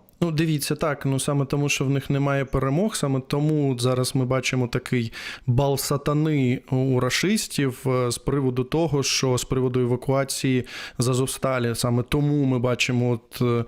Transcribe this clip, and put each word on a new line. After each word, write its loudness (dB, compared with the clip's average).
Ну, 0
дивіться, 0
так, -2
ну, 0
саме 0
тому, 0
що -2
в 0
них 0
немає 0
перемог, 0
саме 0
тому 2
от -2
зараз 0
ми 2
бачимо 0
такий -2
бал 2
сатани 0
у 2
рашистів, 0
е, 2
з -4
приводу 0
того, 0
що 0
з -2
приводу 0
евакуації 0
з 0
Азовсталі, 0
саме 0
тому 0
ми 2
бачимо 0
от, -6
е, 2